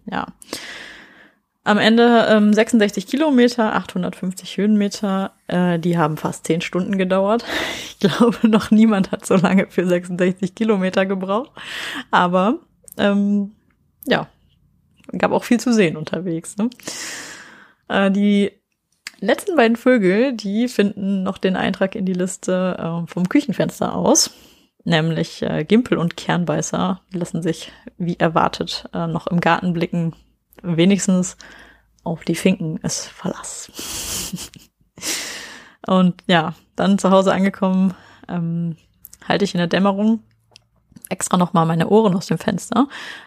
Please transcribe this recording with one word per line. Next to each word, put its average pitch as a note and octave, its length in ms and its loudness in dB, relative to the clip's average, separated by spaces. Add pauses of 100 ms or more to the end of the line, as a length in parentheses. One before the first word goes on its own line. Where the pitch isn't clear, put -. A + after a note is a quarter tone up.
ja. - 160 -6 (1400)
Am G#3 120 4
Ende, A#3 520 6
ähm, G#3 240 6
sechsundsechzig G#3 520 2
Kilometer, B3 720 2
achthundertfünfzig F3+ 800 -6
Höhenmeter, G3+ 760 0 (140)
äh, F3+ 300 2
die E3+ 200 0
haben D#3 200 0
fast - 300 -8
zehn E3 140 0
Stunden F#3 360 -4
gedauert. F#3+ 520 0
<laughs> - 40 -6 (480)
Ich G3+ 60 4
glaube, - 400 2
noch - 240 2
niemand G#3+ 400 4
hat - 140 -8
so - 100 2
lange F#3+ 320 2
für - 180 -2
sechsundsechzig F3+ 680 -2
Kilometer G3 500 0
gebraucht. G3 460 -4 (600)
Aber, F#3 480 2 (380)
ähm, G3+ 600 0 (480)
ja, D#3+ 240 -2 (880)
gab F#3 160 2
auch F#3+ 100 0
viel A#3 160 2
zu A#3+ 140 0
sehen E3+ 240 2
unterwegs, E3 580 -6
ne? A3 140 -2 (1200)
Äh, G3 200 2
die G3+ 440 2 (680)
letzten D#4 380 -2
beiden A#3 180 4
Vögel, A#3 560 2
die A3 380 -2
finden G3 540 -2
noch F#3+ 160 -6
den F#3 180 0
Eintrag - 380 -2
in F#3+ 100 -4
die F#3 80 -2
Liste, F#3 640 -4
äh, E3+ 320 -6
vom F3+ 160 -2
Küchenfenster - 640 -2
aus. G3+ 380 2 (540)
Nämlich, E3 560 0
äh, D#3 240 -2
Gimpel A#3 320 2
und E3 180 -2
Kernbeißer E3+ 880 -2 (100)
lassen E3+ 300 -6
sich, E3 320 -6 (240)
wie F3 200 -4
erwartet, E3 760 -2
äh, E3+ 140 -4
noch E3 200 -6
im F3 140 0
Garten E3+ 320 0
blicken. E3 420 -2 (460)
Wenigstens F3+ 760 2 (680)
auf E3+ 180 -8
die E3+ 120 -2
Finken E3 420 0
ist - 300 -8
Verlass. - 640 -12 (680)
<laughs> - 120 -14 (1400)
Und F#3 400 2
ja, E3 260 2 (220)
dann F#3+ 240 2
zu F#3 100 2
Hause F#3+ 240 4
angekommen, F#3+ 640 0 (320)
ähm, E3+ 480 -4 (520)
halte F3 160 0
ich F#3+ 120 -2
in F3 40 0
der F3 80 0
Dämmerung G3+ 540 2 (880)
extra - 300 -2
noch F3+ 160 2
mal E3 120 4
meine E3 220 0
Ohren G#3 280 4
aus E3+ 120 -4
dem E3+ 100 -2
Fenster. - 500 -2 (400)